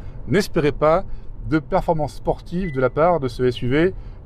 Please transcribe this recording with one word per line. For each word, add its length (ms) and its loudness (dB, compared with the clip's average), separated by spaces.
n'espérez 440 2
pas 320 2
de 100 2
performance 540 -2
sportive 580 -4
de 80 -4
la 100 4
part 300 4
de 80 -2
ce 160 -4
S 180 2
U 60 0
V 260 4